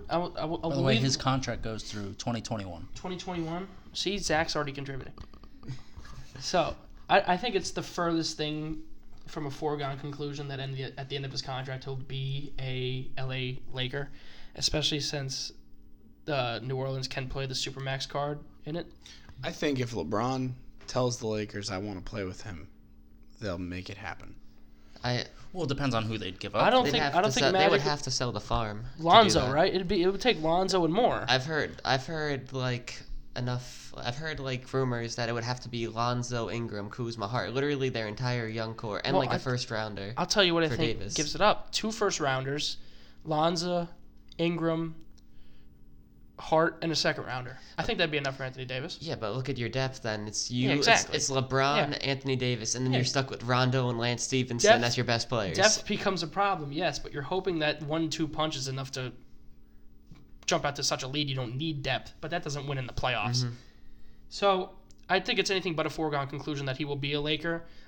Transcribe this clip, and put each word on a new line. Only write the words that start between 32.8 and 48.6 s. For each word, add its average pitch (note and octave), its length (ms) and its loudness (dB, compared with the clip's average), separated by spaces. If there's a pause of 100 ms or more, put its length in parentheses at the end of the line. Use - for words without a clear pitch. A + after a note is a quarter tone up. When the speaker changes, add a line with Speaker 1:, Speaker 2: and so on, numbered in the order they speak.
Speaker 4:
enough. B2 640 -4
I've C3+ 180 -4
heard, D#3 240 -6
like, C3 320 -4
rumors A#2+ 440 0
that A#2+ 120 0
it A#2 40 0
would A#2 120 0
have B2 160 -2
to - 80 -12
be A2+ 200 -2
Lonzo, A#2+ 600 0
Ingram, G#2+ 420 -4
Kuzma, A#2 380 -4
Hart, A2 240 0
literally C3+ 380 2
their A2+ 180 -2
entire B2 400 0
young A2 260 -2
core, G#2 300 -4
and, C#3 100 2
Speaker 1:
Well, C#3+ 120 6
Speaker 4:
like, - 40 0
a - 40 2
Speaker 1:
I, - 40 0
Speaker 4:
first B2 320 -2
rounder G#2+ 460 -4
Speaker 1:
I'll F3 100 0
tell G#3 180 4
you E3+ 100 6
what E3 100 6
I D#3 40 4
Speaker 4:
for A#2+ 80 0
Speaker 1:
think C3+ 240 2
Speaker 4:
Davis. - 140 -4
Speaker 1:
gives D3+ 200 0
it D#3 80 -2
up. - 300 4
Two G#3+ 200 0
first G#3 260 2
rounders, C#3 600 0 (460)
Lonzo, E3+ 640 2 (500)
Ingram, E3 560 0 (1400)
Hart, - 460 4
and D#3+ 80 0
a D3+ 60 0
second D3 300 0
rounder. B2 320 -8 (200)
I B2 60 -2
think - 140 0
that'd E3+ 120 2
be D3+ 80 0
enough C#3 200 -2
for C#3 40 -8
Anthony C3 220 -8